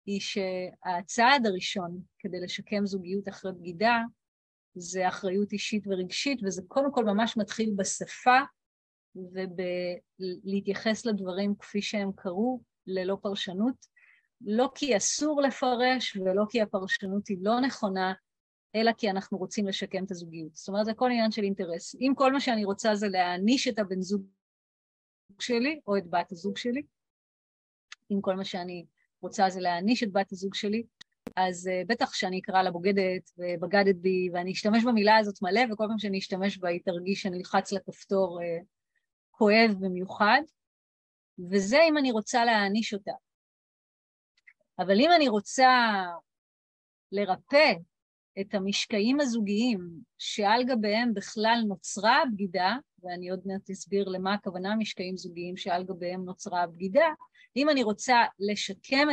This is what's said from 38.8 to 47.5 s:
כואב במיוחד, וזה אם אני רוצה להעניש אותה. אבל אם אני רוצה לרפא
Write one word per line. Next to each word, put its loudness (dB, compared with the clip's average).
כואב 6
במיוחד, 2
וזה 4
אם 4
אני 2
רוצה 0
להעניש 2
אותה. -8
אבל 4
אם 6
אני 6
רוצה 4
לרפא 4